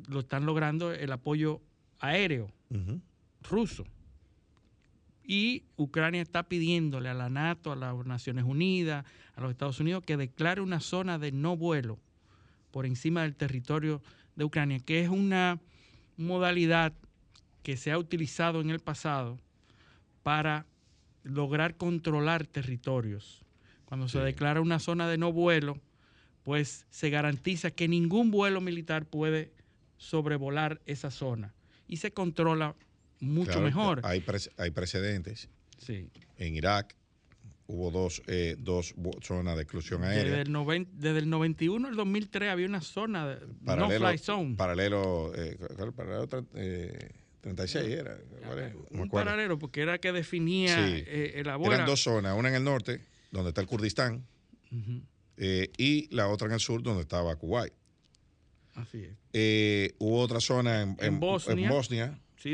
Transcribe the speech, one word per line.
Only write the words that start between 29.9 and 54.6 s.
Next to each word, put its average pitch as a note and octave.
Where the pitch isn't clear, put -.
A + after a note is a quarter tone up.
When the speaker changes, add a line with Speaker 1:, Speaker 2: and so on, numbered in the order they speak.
Speaker 1:
sobrevolar D3+
esa D3
zona A#2
y E3
se G3+
controla D#3+
mucho D3+
Speaker 2:
Claro, D#3
Speaker 1:
mejor. D#3
Speaker 2:
hay F#2
prece-, G2
hay F2
precedentes. F#2+
Speaker 1:
Sí. G2
Speaker 2:
En E2
Irak G2+
hubo F2
dos, F2+
eh, F2
dos F2+
bu-, F2
zonas F2
de D#2+
exclusión E2+
Speaker 1:
Desde F#2+
Speaker 2:
aérea. C#3+
Speaker 1:
el C#3+
noven-, D#3
desde D#3
el D#3
noventa D#3+
y E3
uno A#3
al B3
dos G#3+
mil G3+
tres G3+
había F3+
una G3
zona G3
de C3+
Speaker 2:
Paralelo, G3+
Speaker 1:
no-fly F3
zone. E3+
Speaker 2:
paralelo, F#2
eh, E2
¿cuál? G2+
Paralelo G#2
tre-, C3
eh, F2+
treinta G2
y F#3
seis C#3
era, D3+
¿cuál B2+
era? B2+
No -
me G2+
Speaker 1:
Un G3
Speaker 2:
acuerdo. G#3
Speaker 1:
paralelo, G#3
porque D3
era E3+
que F3+
definía, F3
Speaker 2:
Sí. F3
Speaker 1:
eh, D3
el C#3+
Speaker 2:
Eran C#3+
Speaker 1:
abuela. D#3+
Speaker 2:
dos C#3
zonas, G2+
una B2
en C3
el C3
norte, C3
donde F#2
está E2
el F#2+
Kurdistán, A#2